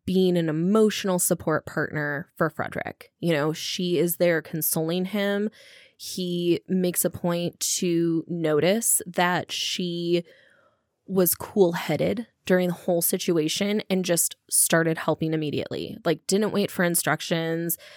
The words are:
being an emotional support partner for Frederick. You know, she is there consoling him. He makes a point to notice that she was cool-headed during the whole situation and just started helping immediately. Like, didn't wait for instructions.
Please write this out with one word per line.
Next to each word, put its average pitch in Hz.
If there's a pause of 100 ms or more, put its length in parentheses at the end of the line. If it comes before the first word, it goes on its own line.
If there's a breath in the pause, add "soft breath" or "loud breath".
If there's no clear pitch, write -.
being 185
an 165
emotional 190
support -
partner 147
for 160
Frederick. - (100)
You 170
know, 151
she 175
is 170
there 170
consoling 165
him. 202 (460 loud breath)
He 175
makes 180
a 175
point 170
to 170
notice 165
that 175
she 170 (840 soft breath)
was 185
cool-headed 175 (220)
during 180
the 175
whole 175
situation 185 (100)
and 190
just 170 (140)
started 165
helping 160
immediately. -
Like, 165
didn't 202
wait 202
for 185
instructions. 165 (200 loud breath)